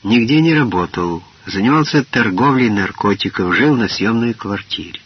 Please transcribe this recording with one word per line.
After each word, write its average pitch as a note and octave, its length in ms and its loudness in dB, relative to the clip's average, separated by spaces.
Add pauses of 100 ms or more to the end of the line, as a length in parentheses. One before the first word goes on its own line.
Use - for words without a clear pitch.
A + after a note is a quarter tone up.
нигде A#2+ 380 2
не E3 140 2
работал, F2+ 680 -2 (220)
занимался C3+ 600 0
торговлей A#2+ 680 2
наркотиков, G2 840 -2
жил C3+ 220 2
на A2+ 100 0
съёмной A2+ 460 -2
квартире. G2 720 -10